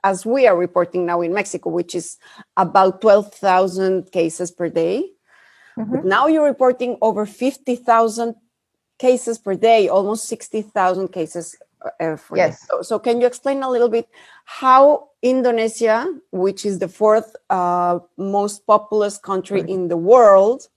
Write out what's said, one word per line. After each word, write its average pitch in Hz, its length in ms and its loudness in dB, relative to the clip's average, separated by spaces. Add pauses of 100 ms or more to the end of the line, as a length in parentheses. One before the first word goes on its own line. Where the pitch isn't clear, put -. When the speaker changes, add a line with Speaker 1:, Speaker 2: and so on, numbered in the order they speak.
Speaker 1:
as 196 220 -2
we 254 220 2
are 190 80 4
reporting 180 500 -2
now 175 160 -2
in 170 120 -4
Mexico, 196 360 -6
which 175 260 -6
is - 220 -10 (380)
about 190 460 2
twelve 208 320 2
thousand 185 760 -2
cases 165 400 -4
per 170 180 -6
day. 180 400 -4 (680)
Speaker 2:
Mm-hmm. 226 180 -6
Speaker 1:
But 262 100 -6
now 220 220 2
you're 311 180 2
reporting 254 560 0
over 214 240 -2
fifty 247 500 -6
thousand 226 600 -2 (640)
cases 247 380 0
per 196 180 -6
day, 220 340 2
almost 202 400 -2
sixty 220 320 -10
thousand 190 500 -2
cases, 165 460 -10 (420)
uh, 160 160 -4
for - 220 -10
Speaker 2:
Yes. 170 240 -2
Speaker 1:
day. - 80 -20
So, - 140 -4
so 220 160 -6
can 240 200 -2
you 240 60 2
explain 269 380 -4
a 262 60 -6
little 240 200 0
bit 233 180 -4 (380)
how 269 640 4 (140)
Indonesia, 233 800 0 (240)
which 196 380 -4
is 196 100 -4
the 175 100 -6
fourth, 214 480 0 (140)
uh, 175 480 0 (180)
most 202 520 -4
populous 208 500 0
country 190 440 -4
Speaker 2:
Mm-hmm. 170 120 -8
Speaker 1:
in 185 140 -4
the 170 100 -2
world 208 800 6